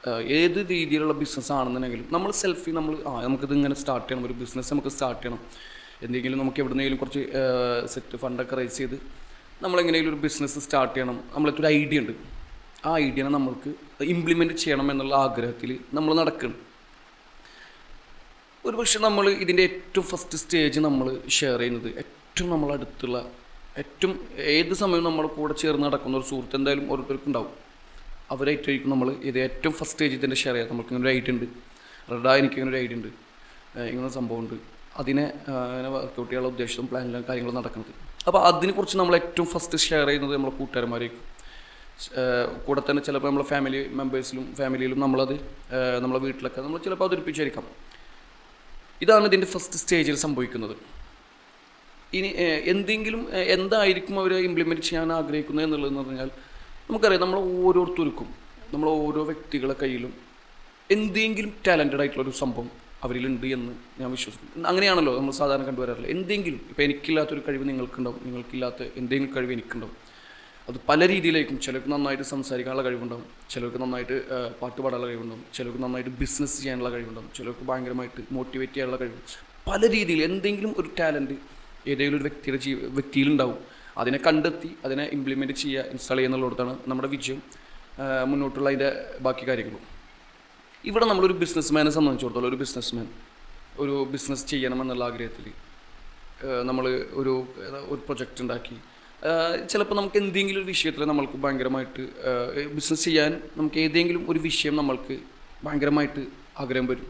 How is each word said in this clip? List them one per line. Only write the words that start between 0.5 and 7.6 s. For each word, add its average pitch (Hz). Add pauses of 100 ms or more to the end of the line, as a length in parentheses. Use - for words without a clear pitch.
രീതിയിലുള്ള 156
ബിസിനസ് 139
ആണെന്നുണ്ടെങ്കിലും 123
നമ്മൾ 190 (100)
സെൽഫി 175
നമ്മൾ, 156 (140)
ആ, 135 (120)
നമുക്കിത് 135
ഇങ്ങനെ 139
സ്റ്റാർട്ട് 123
ചെയ്യണം, 127
ഒരു 123
ബിസിനസ് 123
നമുക്ക് 139
സ്റ്റാർട്ട് 123
ചെയ്യണം, 120 (680)
എന്തെങ്കിലും 127
നമുക്ക് 131
എവിടുന്നെങ്കിലും 131
കുറച്ച്, 135 (180)
ആ, 131 (480)